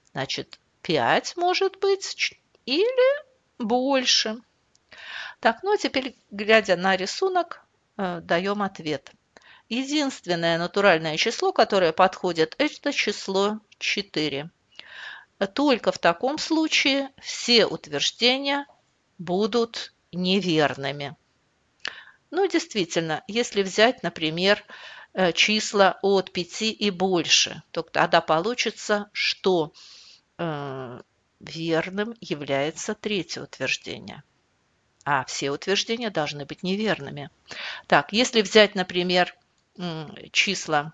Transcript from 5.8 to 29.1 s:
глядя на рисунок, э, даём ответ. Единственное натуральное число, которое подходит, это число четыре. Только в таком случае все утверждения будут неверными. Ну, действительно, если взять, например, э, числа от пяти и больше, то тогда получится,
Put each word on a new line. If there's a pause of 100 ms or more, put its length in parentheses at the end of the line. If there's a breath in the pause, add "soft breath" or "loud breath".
глядя
на
рисунок, (320)
э,
даём
ответ. (580 loud breath)
Единственное
натуральное
число,
которое
подходит,
это
число (200)
четыре. (1040 loud breath)
Только
в
таком
случае
все
утверждения (500)
будут (180)
неверными. (1120 loud breath)
Ну,
действительно,
если
взять,
например, (500 loud breath)
э,
числа
от
пяти
и
больше,
то
тогда
получится,